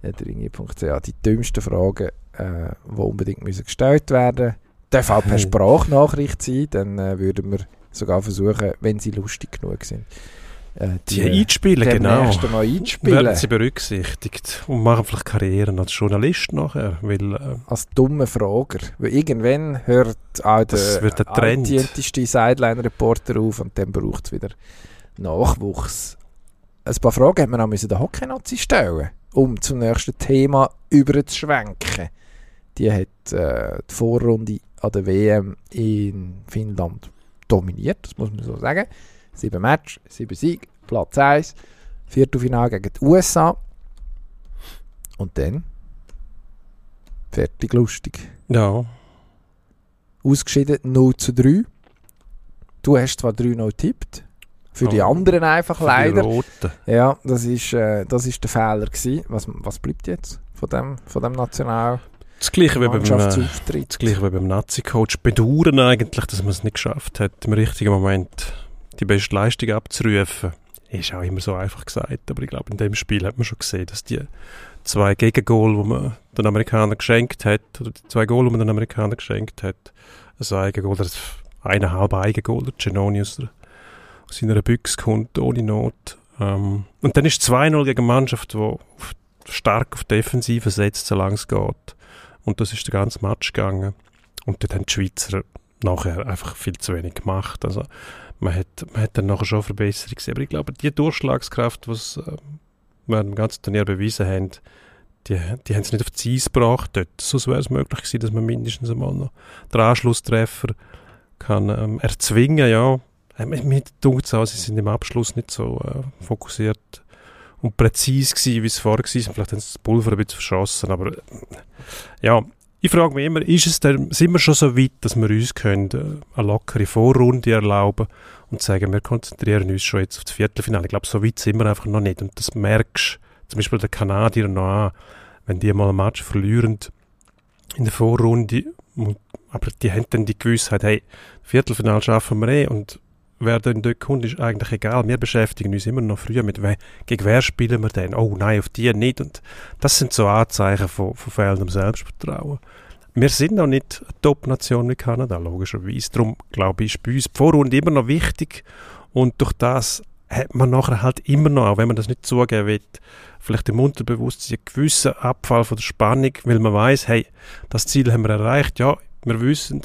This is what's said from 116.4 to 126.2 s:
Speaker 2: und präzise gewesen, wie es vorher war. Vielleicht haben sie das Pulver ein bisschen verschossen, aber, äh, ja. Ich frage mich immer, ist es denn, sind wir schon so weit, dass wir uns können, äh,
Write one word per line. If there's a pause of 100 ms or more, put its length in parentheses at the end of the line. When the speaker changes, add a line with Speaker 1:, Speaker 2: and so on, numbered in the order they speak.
Speaker 2:
und
präzise
gewesen,
wie
es
vorher
war.
Vielleicht (140)
haben
sie
das
Pulver
ein
bisschen
verschossen,
aber,
äh, (1000)
ja. (420)
Ich
frage
mich
immer,
ist
es
denn,
sind
wir
schon
so
weit,
dass
wir
uns
können,
äh,